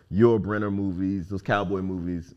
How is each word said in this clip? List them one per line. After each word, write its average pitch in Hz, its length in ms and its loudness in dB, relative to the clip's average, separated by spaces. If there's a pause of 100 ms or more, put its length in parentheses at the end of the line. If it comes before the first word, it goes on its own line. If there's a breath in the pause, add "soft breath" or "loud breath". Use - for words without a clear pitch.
(120 loud breath)
Yul 113 280 6
Brynner 104 320 -2
movies, 95 580 -2
those 98 120 -6
cowboy 101 380 -2
movies, 90 560 -6